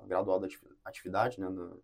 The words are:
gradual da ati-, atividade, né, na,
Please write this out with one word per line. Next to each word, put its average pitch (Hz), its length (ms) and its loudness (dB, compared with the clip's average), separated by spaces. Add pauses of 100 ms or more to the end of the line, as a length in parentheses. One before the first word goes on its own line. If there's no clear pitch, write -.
gradual 95 340 4
da 95 60 0
ati-, - 140 -10 (240)
atividade, 101 560 0
né, 92 80 -2
na, 90 360 -6